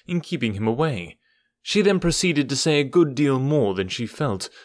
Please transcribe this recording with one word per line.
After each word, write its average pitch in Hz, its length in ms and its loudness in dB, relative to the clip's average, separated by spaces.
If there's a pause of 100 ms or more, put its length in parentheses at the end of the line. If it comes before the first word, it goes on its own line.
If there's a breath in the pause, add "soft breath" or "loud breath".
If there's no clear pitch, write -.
in 175 120 -2
keeping 113 340 -4
him 104 120 -4
away. 113 520 -2 (440)
She 208 200 2
then 190 160 4
proceeded 156 500 0
to 135 80 -2
say 151 220 2
a 147 60 2
good 139 320 4
deal 135 240 2
more 131 340 2
than 92 140 -2
she 113 180 -6
felt 107 420 -6 (160 loud breath)